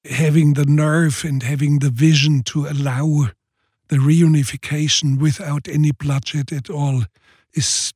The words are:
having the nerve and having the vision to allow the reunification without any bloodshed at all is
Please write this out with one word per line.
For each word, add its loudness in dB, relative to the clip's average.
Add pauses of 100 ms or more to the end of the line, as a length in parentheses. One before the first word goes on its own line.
having 2
the 0
nerve 2
and -4
having 0
the 0
vision 2
to -6
allow -2 (580)
the 0
reunification 2
without -2
any 2
bloodshed -4
at -8
all -2 (500)
is -4